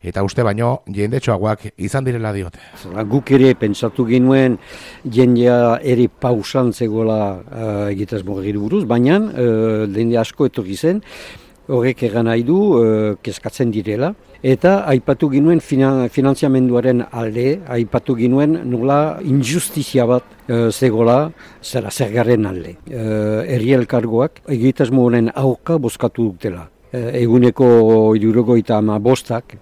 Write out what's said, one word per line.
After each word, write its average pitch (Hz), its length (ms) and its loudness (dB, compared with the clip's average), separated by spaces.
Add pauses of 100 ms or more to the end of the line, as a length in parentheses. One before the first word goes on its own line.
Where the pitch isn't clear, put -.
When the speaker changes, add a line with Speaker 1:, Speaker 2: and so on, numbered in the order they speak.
Speaker 1:
eta 90 200 -6
uste 98 200 -2
baino 117 440 -2
jendetxoagoak 107 920 -4
izan 131 260 -4
direla 113 300 -4
diote. 90 260 -10 (220)
Speaker 2:
Zora, 92 220 -8
guk 120 260 -2
ere 131 240 6
pentsatu 113 520 -2
genuen 127 520 2 (520)
jendea 120 720 4
ere 123 260 2
pausan 123 680 -2
zegoela, 107 680 -2 (100)
eh, 104 460 -6
egitasmo 98 400 -8
horri 98 160 -6
buruz, 110 320 -2
baina, 120 320 2
eh, 113 720 -2
jende 113 300 -2
asko 113 260 -4
etorri 98 320 -4
zen, 185 260 -2 (680)
horrek 127 340 0
egan 117 220 -2
nahi 117 180 0
du, 165 400 2
eh, 107 400 0
kezkatzen 113 480 -6
direla, 107 440 -4 (280)
eta 175 440 2
aipatu 139 420 0
ginuen 147 320 2
fina-, 135 480 0
finantziamenduaren 127 1040 0
alde, 120 560 -4
aipatu 120 480 -2
ginuen 131 540 0
nola 143 500 0
injustizia 135 840 -2
bat, 123 180 0 (240)
eh, 117 240 0
zegoela, 123 580 2 (300)
zera 110 300 -8
zergaren 113 560 0
alde. 87 320 -10 (100)
Eh, 110 600 -4
herri 123 260 0
elkargoak 120 720 -2
egitasmo 131 560 2
honen 117 300 2
aurka 135 420 -2
bozkatu 117 540 -2
dutela. 87 400 -10 (200)
Eh, 123 300 -6
eguneko 117 960 6
hirurogeita 110 640 2
hamabosta 107 640 0 (180)